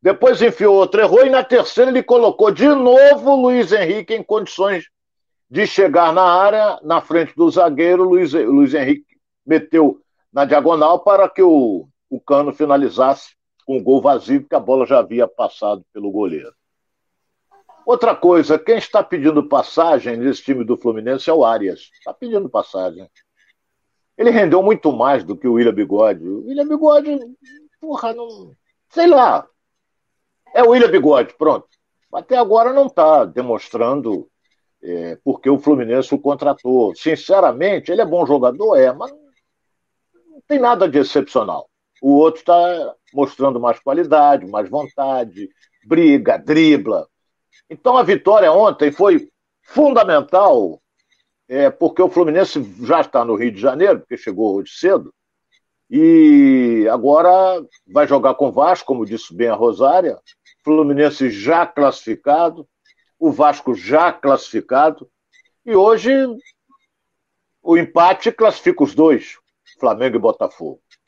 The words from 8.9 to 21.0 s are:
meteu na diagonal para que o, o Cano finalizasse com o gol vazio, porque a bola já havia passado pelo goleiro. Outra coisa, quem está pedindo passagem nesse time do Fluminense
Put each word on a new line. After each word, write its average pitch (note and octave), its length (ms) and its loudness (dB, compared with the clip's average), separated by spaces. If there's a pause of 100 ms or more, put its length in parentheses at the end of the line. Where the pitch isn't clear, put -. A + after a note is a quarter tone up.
meteu D#3+ 560 0 (320)
na C#3 100 0
diagonal D3+ 560 0
para G3 300 2
que - 120 -2
o, B2+ 460 2 (220)
o B2+ 100 -12
Cano C#3+ 320 -2
finalizasse C#3 760 -2 (360)
com C3+ 120 -6
o G2+ 60 -10
gol C3 180 2
vazio, C3+ 400 -2
porque - 140 -6
a C3+ 40 0
bola B2 260 -2
já C3 140 0
havia A2+ 260 -4
passado G#2 680 -8
pelo G2+ 180 -12
goleiro. E2 420 -8 (1300)
Outra A#3 280 0
coisa, D#3 460 2
quem A3+ 180 0
está - 240 -2
pedindo D3 460 -2
passagem B2 720 -2
nesse B2+ 260 -6
time B2+ 220 -6
do A#2 100 -4
Fluminense A#2+ 540 -6